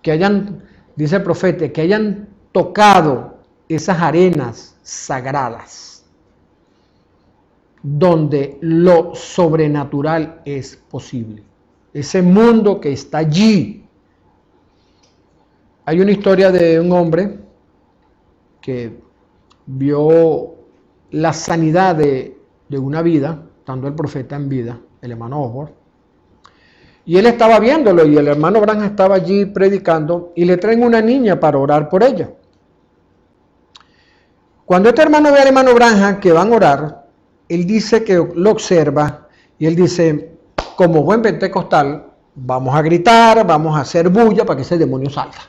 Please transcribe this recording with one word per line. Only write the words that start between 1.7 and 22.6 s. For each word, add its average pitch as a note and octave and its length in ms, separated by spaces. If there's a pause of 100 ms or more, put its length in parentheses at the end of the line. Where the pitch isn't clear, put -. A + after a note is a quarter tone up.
hayan G#3 460 (240)
tocado F3 840 (320)
esas E3 320
arenas D#3 800
sagradas, B2+ 1200 (1800)
donde D3 800
lo E3+ 520
sobrenatural D3+ 1300
es C#3 320
posible. A2+ 680 (500)
Ese D3 280
mundo G3+ 600
que C#3+ 100
está D3+ 280
allí. F3+ 680 (2000)
Hay E3 160
una G3+ 100
historia F#3+ 400
de E3+ 280
un F3 120
hombre F3 480 (1200)
que A#2+ 400 (680)
vio D3 880 (560)
la D#3 220
sanidad E3 640
de, C#3 420 (300)